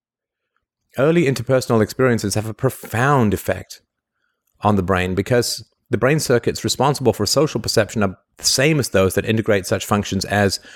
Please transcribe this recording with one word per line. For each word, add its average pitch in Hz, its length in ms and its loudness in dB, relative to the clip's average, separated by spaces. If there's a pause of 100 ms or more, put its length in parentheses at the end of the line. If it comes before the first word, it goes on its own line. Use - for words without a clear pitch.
(960)
early 160 280 2
interpersonal 127 560 0
experiences 107 540 0
have 107 120 -2
a 110 60 -8
profound 123 800 0
effect - 480 -6 (800)
on 104 140 2
the 95 80 0
brain 92 320 0
because 117 480 -2 (260)
the 117 80 -2
brain 131 220 2
circuits - 440 0
responsible 131 500 0
for 101 120 -2
social 135 360 0
perception 107 420 0
are 95 140 -2 (200)
the - 60 -16
same 151 360 2
as 120 100 -2
those 95 260 2
that 101 100 0
integrate 110 400 0
such 98 200 -4
functions 98 400 -2
as 101 340 2 (160)